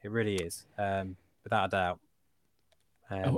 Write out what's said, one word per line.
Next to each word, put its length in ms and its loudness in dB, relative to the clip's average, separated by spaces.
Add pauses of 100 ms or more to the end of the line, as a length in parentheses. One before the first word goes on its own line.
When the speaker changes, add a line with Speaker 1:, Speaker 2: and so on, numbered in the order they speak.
Speaker 1:
It 100 -8
really 240 2
is, 300 -4 (120)
um, 400 -2 (260)
without 220 2
a 40 -2
doubt. 300 0 (1120)
Um, 100 -4
Speaker 2:
Uh, 180 2